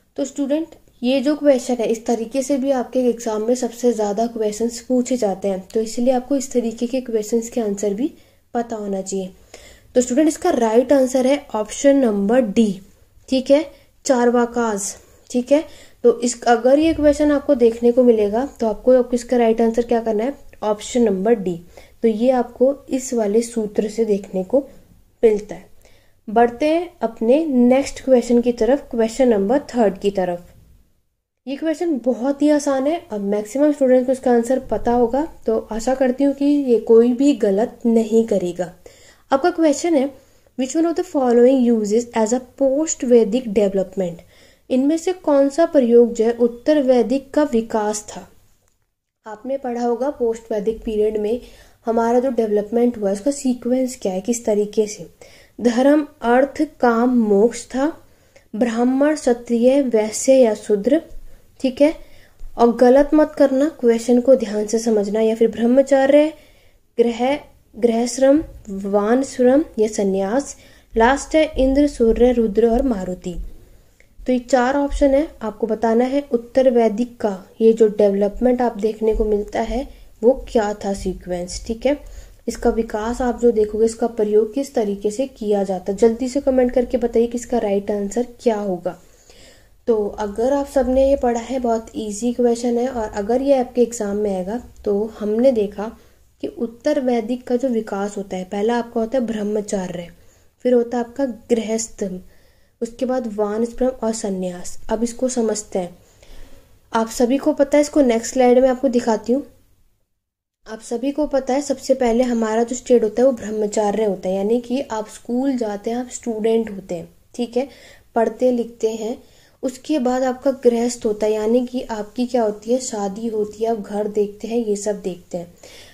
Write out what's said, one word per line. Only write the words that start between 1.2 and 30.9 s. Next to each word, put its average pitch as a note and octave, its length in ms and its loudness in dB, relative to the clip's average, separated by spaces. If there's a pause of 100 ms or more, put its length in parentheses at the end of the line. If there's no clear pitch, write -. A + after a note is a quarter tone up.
जो D4 140 2
question C4+ 400 2
है A3+ 120 -2
इस A3 180 -4
तरीके A3+ 360 -2
से C#4 160 0
भी C4+ 140 0
आपके B3 280 -2
exam A3+ 440 -2
में A#3+ 120 0
सबसे B3 380 -2
ज़्यादा G#3 340 -2
questions A#3 520 -4
पूछे B3+ 380 -2
जाते G3+ 300 -2
हैं, F#3+ 260 -4
तो A3 80 0
इसलिए A#3+ 320 0
आपको B3 220 -2
इस B3+ 160 -4
तरीके A#3 360 -2
के C4 140 -4
questions A3+ 480 -4
के A#3+ 120 -4
answer G3+ 320 -4
भी B3+ 200 -6 (400)
पता A#3 220 -6
होना G3+ 260 -6
चाहिए। F#3+ 280 -6 (680)
तो B3 60 4
स्टूडेंट C4 260 2
इसका D#4+ 220 -2
right A#3+ 440 2
answer C4 340 2
है C#4+ 180 0 (100)
option B3 400 2
number A3+ 460 2
D, G3+ 400 0 (480)
ठीक C4 220 0
है, D4+ 140 4 (400)
चारवाकाज, A#3+ 760 0 (500)
ठीक B3 200 -2
है। D4+ 120 4 (400)
तो A#3 180 4
इस, A#3+ 220 -4
अगर A#3+ 360 4
ये D#4+ 140 2
question D4 380 2
आपको C#4+ 240 2
देखने A#3 360 2
को B3 120 4
मिलेगा A3+ 460 2 (100)
तो A3+ 80 -2
आपको, B3+ 300 2
आपको B3 160 -2
इसका A#3+ 240 -2
right A3+ 240 2
answer A3+ 200 0
क्या A#3 180 0
करना A3+ 240 -2
है, C#4 100 -4 (300)
Option G#3+ 380 -2
number G3+ 340 2
D। F3+ 260 -4 (400)
तो A#3 60 2
ये A3+ 240 2
आपको B3 440 2 (140)
इस B3+ 240 -6
वाले A3 280 0
सूत्र A3 480 -4
से A3+ 160 -2
देखने G3 380 -2
को C4+ 240 -2 (560)
मिलता G#3 320 2
है। - 100 -20 (640)
बढ़ते A#3 360 2
हैं E4+ 240 0 (120)
अपने A#3 440 0
next C4 580 2
question A#3+ 380 2
की A#3+ 100 0
तरफ, A#3+ 400 0
question A3+ 360 0
number A3 320 2
third A3+ 380 -2
की G3+ 140 -2
तरफ। F3+ 300 -4 (1040)